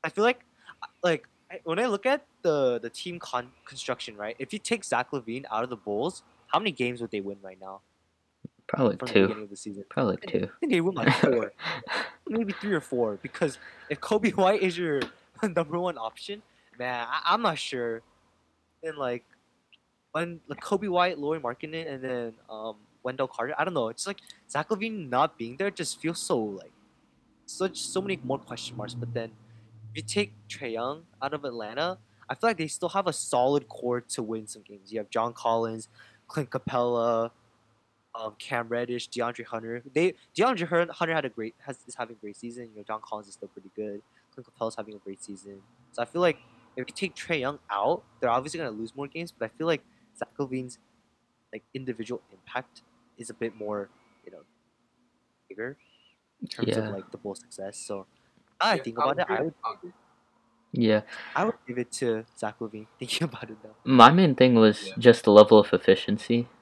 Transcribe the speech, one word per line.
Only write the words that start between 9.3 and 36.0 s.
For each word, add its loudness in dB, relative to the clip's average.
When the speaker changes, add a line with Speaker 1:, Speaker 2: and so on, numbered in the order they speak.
Speaker 1:
of -20
the -14
season. -12
Speaker 2:
Probably 0
Speaker 1:
I -16
think, -10
Speaker 2:
two. -2
Speaker 1:
I -20
think -2
they 2
win, 0
like, 2
four. 2
Speaker 2:
<laughs> -8
Speaker 1:
Maybe -2
three -4
or 0
four, -2
because -2
if -4
Coby 2
White 4
is 0
your 0
<laughs> -8
number -2
one -4
option, -10
man, -6
I, 0
I'm 2
not 0
sure. -6
And, -8
like, -4
when, -6
like, -10
Coby -2
White, 2
Lauri -2
Markkanen, -6
and -8
then, -4
um, -10
Wendell -4
Carter, -6
I 0
don't -2
know. -2
It's -10
like -8
Zach -4
LaVine -4
not 2
being -8
there -2
just -8
feels -4
so, -2
like, -6
such, -6
so -4
many -6
more -2
question -12
marks. -8
But -8
then -6
if -12
you -10
take -4
Trae -8
Young -6
out -4
of -8
Atlanta, -6
I -6
feel 2
like -2
they -4
still -6
have 0
a -2
solid 0
core -4
to -10
win -8
some -16
games. -20
You -6
have -10
John -2
Collins, -2